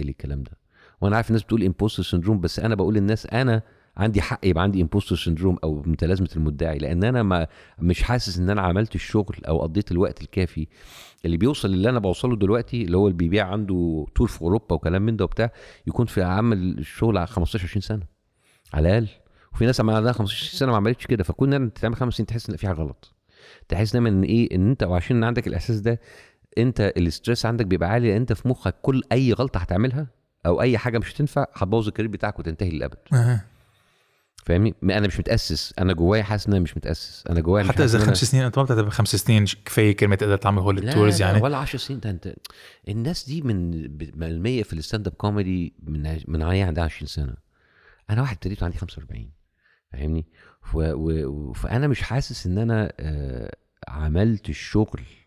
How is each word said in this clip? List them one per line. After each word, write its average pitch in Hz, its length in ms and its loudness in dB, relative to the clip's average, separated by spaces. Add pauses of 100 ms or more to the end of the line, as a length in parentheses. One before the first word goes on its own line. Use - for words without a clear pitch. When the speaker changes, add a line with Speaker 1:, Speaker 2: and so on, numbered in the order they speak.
Speaker 1:
للكلام 67 420 -6
ده. 64 100 -14 (480)
وأنا 101 160 2
عارف 113 120 0
الناس 110 140 2
بتقول 95 300 2
imposter 101 320 0
syndrome، 90 260 0
بس 87 280 0
أنا 113 160 0
بقول 98 200 0
للناس 104 320 0
أنا 117 360 2 (340)
عندي 101 260 2
حق - 220 -4
يبقى 87 180 4
عندي 95 220 2
imposter 92 320 0
syndrome 85 480 0
أو 76 220 -2
متلازمة 85 500 0
المدعي، 76 420 -2
لأن 85 260 0
أنا 123 180 2
ما، 90 240 2 (320)
مش 87 240 2
حاسس 113 360 -2
إن 90 120 0
أنا 104 120 0
عملت 92 320 0
الشغل - 420 -2 (120)
أو 80 140 0
قضيت 82 300 -2
الوقت 90 300 0
الكافي 82 440 -4 (580)
اللي 82 120 0
بيوصل 110 340 0
للي 95 200 2
أنا 127 80 0
بوصله 110 380 0
دلوقتي، 113 460 0
اللي 87 140 0
هو 101 100 6
اللي 92 100 2
بيبيع 87 300 2
عنده 90 680 -2
تور 120 140 2
في - 140 -8
أوروبا 90 320 0
وكلام 87 280 0
من 113 140 0
ده 98 80 0
وبتاع، 110 280 -2 (340)
يكون 120 200 0
في 104 160 -2
عمل 92 560 0
الشغل 107 400 0
على 85 80 0
خمستاشر 90 380 -2
عشرين 95 160 -4
سنة 101 220 -6 (720)
على 78 140 4
الأقل. 107 200 2 (440)
وفي 113 140 0
ناس 127 140 2
عم-، 110 100 4
عندها 110 220 2
خمستاشر - 440 -4
سنة 135 140 0
ما 117 60 2
عملتش 104 300 0
كده، 104 180 0
فكون 139 300 2
إن 139 80 0
أنت 113 160 -4
تعمل 113 180 -2
خمس 120 180 -2
سنين 107 120 -2
تحس 117 240 -6
إن 95 60 -6
في - 100 -6
حاجة 92 100 -2
غلط، - 380 -8 (540)
تحس 104 240 0
دايما 120 160 4
إن 95 140 4
إيه، 113 320 2
إن 92 140 4
أنت، 127 140 2
وعشان 95 420 2
عندك 117 220 -2
الإحساس 104 340 -2
ده، 117 200 0 (580)
أنت 120 220 0
الاسترس 98 680 0
عندك 117 200 0
بيبقى 87 240 0
عالي، 117 180 2
لأن 104 120 4
أنت 123 120 0
في - 160 -2
مخك - 340 -2
كل 135 200 2 (100)
أي 127 200 4
غلطة 120 260 -2
هتعملها 120 480 -2 (400)
أو 87 140 2
أي 120 180 4
حاجة 117 200 -2
مش - 160 -6
هتنفع 143 400 0
هتبوظ 104 320 0
الكارير 107 240 -4
بتاعك 104 280 -4
وتنتهي 82 320 -4
للأبد. 73 280 -6 (140)
Speaker 2:
أها. 120 320 2 (1000)
Speaker 1:
فاهمني؟ 92 380 2
ما، 95 160 2
أنا 104 80 2
مش - 140 -2
متأسس، - 580 -2
أنا 92 140 2
جوايا 90 300 4
حاسس 101 240 -2
إن 104 60 2
أنا 95 100 4
مش 82 140 -2
متأسس، - 540 -8
أنا 85 100 4
جوايا 95 240 4
مش 95 60 2
Speaker 2:
حتى 156 140 2
إذا - 0 -
Speaker 1:
حاسس 117 100 4
إن 110 60 4
أنا 107 100 6
Speaker 2:
خمس 123 140 4
سنين، 131 200 4
أنت 123 140 0
ما 139 60 4
بتعتبر 110 260 2
خمس 104 260 0
سنين 107 300 4
ش-، - 180 -4
كفاية 104 320 4
كلمة 101 180 4
تقدر 101 220 2
تعمل 101 220 2
هول 98 180 2
Speaker 1:
لا، 98 120 -2
Speaker 2:
التورز، 104 340 4
Speaker 1:
لا، 92 60 4
Speaker 2:
يعني. 104 140 4
Speaker 1:
ولا 143 140 0
عشر 135 220 -4
سنين، 135 220 -8
ده 110 100 -6
أنت، 90 240 -8 (540)
الناس 117 380 -4
دي 151 160 -6
من 95 280 -2
ب-، 76 480 -10
مرمية 85 440 -2
في - 100 -6
الستاند 92 340 -6
اب 90 80 -2
كوميدي 95 680 -2
من 76 240 -6
ع-، 78 120 -4 (100)
من 78 140 -2
وهي 92 200 2
عندها 85 220 0
عشرين 78 220 -6
سنة. - 280 -6 (760)
أنا 107 100 0
واحد 131 140 -4
ابتديت - 280 -6
وعندي 87 160 -4
خمسة - 200 -10
وأربعين، 62 320 -14 (600)
فاهمني؟ 78 340 -4 (480)
و-، 80 180 0
و-، 78 340 -2
و-، 71 260 -8
فأنا 123 360 -2
مش 131 140 0
حاسس 127 440 -4
إن 90 120 0
أنا، 110 420 0
آه، 67 560 -6 (320)
عملت 85 600 0
الشغل 104 520 -2 (260)